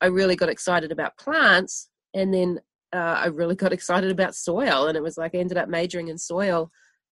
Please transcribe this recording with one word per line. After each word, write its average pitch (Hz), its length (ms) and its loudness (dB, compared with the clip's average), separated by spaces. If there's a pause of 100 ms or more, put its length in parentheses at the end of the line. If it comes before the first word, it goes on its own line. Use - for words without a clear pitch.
I 180 60 4
really 185 300 4
got 175 140 2
excited 165 420 0
about 156 240 -4
plants. 214 720 2 (240)
And 190 220 0
then, 180 260 0 (320)
uh, 180 40 -4
I 165 300 0
really 170 280 -2
got 190 180 0
excited 180 380 0
about 185 240 0
soil. 175 520 0
And 160 100 0
it 151 60 -2
was 160 160 -6
like, 165 160 -6
I 180 40 -2
ended 180 200 -2
up 165 100 -2
majoring 170 400 -4
in 160 100 -10
soil, 170 540 -2 (460)